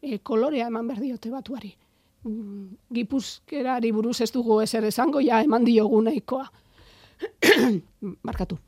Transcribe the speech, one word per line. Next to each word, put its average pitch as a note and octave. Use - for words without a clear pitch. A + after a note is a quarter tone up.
e, B3
kolorea A#3+
eman A#3
behar A#3
diote A#3+
batuari. A#3+
Mm, G3+
gipuzkerari B3
buruz A3+
ez A3
dugu A3+
ezer A3
esango, C4
ja A#3
eman A3+
diogu A3
nahikoa. C4
<clears throat> G#3+
Barkatu. F#3